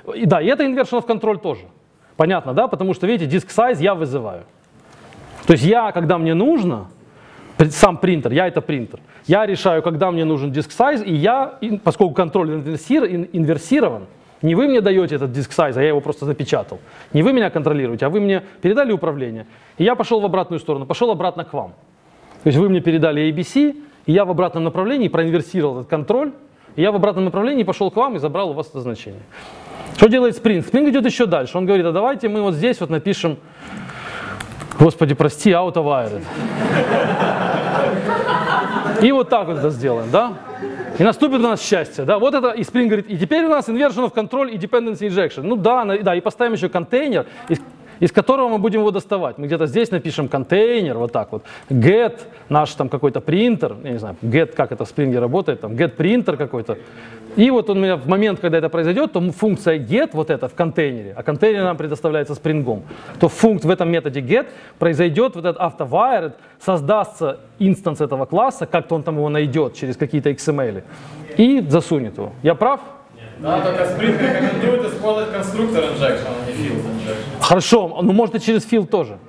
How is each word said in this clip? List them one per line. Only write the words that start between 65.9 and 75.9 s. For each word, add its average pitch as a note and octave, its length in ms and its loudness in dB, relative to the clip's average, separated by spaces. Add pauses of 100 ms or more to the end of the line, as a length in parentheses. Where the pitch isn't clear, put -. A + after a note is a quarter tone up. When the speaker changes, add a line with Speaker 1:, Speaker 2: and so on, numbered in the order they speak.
Speaker 1:
создастся F3 800 -2 (220)
инстанс F3 400 0
этого C3+ 240 -2
класса, G#3 420 0
как-то E3 300 -2
он D3+ 60 -4
там D#3+ 140 -4
его D3 120 -2
найдет D3 460 0
через B2+ 220 -6
какие-то C#3+ 340 -2
X - 180 -4
M C#3+ 120 -2
L, G#2 220 -4 (540)
и B3 320 6
засунет C#3 500 0
его. G#2 140 -8 (100)
Я D#3+ 120 4
прав? C4 260 2 (580)
Speaker 2:
Да, D#3+ 220 -2
только F3+ 240 0
Spring - 340 0
рекомендует A#3+ 720 0
использовать G#3+ 380 -2
конструктор G3 540 -2
injection, C#3 420 -2